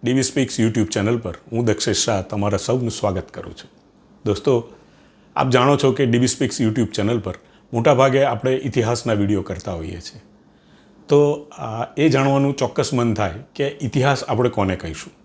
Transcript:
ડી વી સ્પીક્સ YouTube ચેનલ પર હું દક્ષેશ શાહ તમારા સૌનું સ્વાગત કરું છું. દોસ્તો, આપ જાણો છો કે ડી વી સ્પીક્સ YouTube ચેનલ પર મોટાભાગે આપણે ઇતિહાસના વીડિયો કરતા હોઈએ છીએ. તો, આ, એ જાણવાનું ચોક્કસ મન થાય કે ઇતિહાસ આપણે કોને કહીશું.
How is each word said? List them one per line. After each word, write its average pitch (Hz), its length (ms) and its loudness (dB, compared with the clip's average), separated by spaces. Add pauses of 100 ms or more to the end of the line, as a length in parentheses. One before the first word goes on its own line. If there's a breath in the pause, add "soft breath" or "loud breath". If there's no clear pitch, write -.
ડી 120 80 0
વી 131 100 2
સ્પીક્સ - 380 0
YouTube 110 240 2
ચેનલ 107 340 0
પર 92 160 -8 (180)
હું 117 120 -2
દક્ષેશ 107 320 0
શાહ 101 260 0
તમારા 101 360 -2
સૌનું 123 320 -2
સ્વાગત 92 440 -4
કરું - 200 -14
છું. - 160 -20 (540)
દોસ્તો, 113 480 0 (640 loud breath)
આપ 135 140 0
જાણો 123 260 4
છો 139 160 2
કે 131 140 0
ડી 117 120 2
વી 127 80 4
સ્પીક્સ - 340 -2
YouTube 113 260 2
ચેનલ 110 320 -2
પર 92 160 -6 (380 soft breath)
મોટાભાગે 131 500 4
આપણે 131 420 0
ઇતિહાસના 117 480 0
વીડિયો 101 300 0
કરતા 92 300 -8
હોઈએ 85 180 -8
છીએ. 87 300 -14 (880 soft breath)
તો, 147 380 4 (120)
આ, 117 260 -6 (120)
એ 151 120 4
જાણવાનું 139 480 2
ચોક્કસ 135 360 -2
મન 117 220 2
થાય 101 200 -2 (200)
કે 139 260 -4
ઇતિહાસ 131 440 0
આપણે 123 240 0
કોને 98 280 0
કહીશું. - 360 -12 (120)